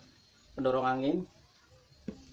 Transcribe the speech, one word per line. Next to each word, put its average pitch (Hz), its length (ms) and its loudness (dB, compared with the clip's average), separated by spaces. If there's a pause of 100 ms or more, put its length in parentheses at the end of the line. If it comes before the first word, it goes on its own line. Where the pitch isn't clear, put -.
(580)
pendorong 131 320 2
angin, 139 400 0 (1040)